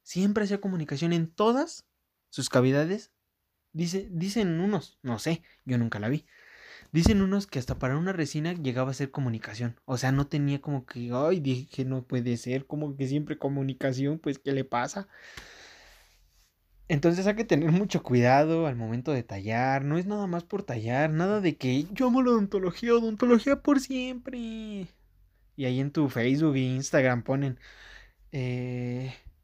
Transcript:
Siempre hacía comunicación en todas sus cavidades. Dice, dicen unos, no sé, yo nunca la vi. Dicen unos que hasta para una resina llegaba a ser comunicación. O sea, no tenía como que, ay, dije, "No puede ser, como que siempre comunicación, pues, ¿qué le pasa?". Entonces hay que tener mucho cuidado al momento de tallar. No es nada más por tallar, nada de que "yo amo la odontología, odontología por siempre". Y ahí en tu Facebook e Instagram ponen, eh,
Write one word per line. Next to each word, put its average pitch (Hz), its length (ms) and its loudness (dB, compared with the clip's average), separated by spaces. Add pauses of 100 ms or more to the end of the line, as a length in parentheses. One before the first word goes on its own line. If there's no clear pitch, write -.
Siempre 202 420 0
hacía 196 160 -2
comunicación 170 520 -2
en 165 140 0
todas 240 580 0 (440)
sus - 200 -6
cavidades. 143 640 2 (640)
Dice, 170 380 -4
dicen 180 480 0
unos, 190 420 -2
no 117 180 -4
sé, 165 240 -2 (220)
yo 127 120 0
nunca 113 220 0
la 107 100 -2
vi. 151 160 -2 (640)
Dicen 196 300 6
unos 196 260 0
que - 120 -6
hasta 127 200 -4
para 135 180 0
una 180 160 -2
resina 156 400 -2
llegaba 131 380 -2
a 127 40 -8
ser 139 160 -4
comunicación. 117 760 -4
O 131 120 -2
sea, 131 140 0
no 143 160 2
tenía 143 340 -2
como 139 240 -6
que, 120 280 -10
ay, 160 260 0
dije, 131 460 -4
"No 131 200 -4
puede 120 320 -2
ser, 131 300 -4
como 147 300 -6
que 139 100 -2
siempre 147 320 -2
comunicación, 139 800 -2
pues, 139 200 -4
¿qué 139 140 -6
le 131 120 -2
pasa?". 131 420 -6 (1800)
Entonces 175 400 2
hay 208 80 2
que 226 100 -2
tener 160 260 4
mucho 185 320 2
cuidado 143 640 4
al 127 80 -2
momento 117 380 -4
de 120 100 -2
tallar. 117 640 -2
No 151 120 0
es 180 80 -2
nada 208 220 -2
más 170 160 -4
por 202 200 -6
tallar, 123 480 0
nada 190 300 0
de 175 160 0
que 131 360 0
"yo 254 140 2
amo 254 140 4
la 247 100 4
odontología, 202 640 0
odontología 233 680 4
por 285 180 4
siempre". 254 580 -6 (1200)
Y 139 100 -4
ahí 127 140 0
en 143 120 -2
tu 147 180 2
Facebook 135 460 2
e 135 60 2
Instagram 127 640 2
ponen, 135 360 -2 (720)
eh, 123 840 -6 (300)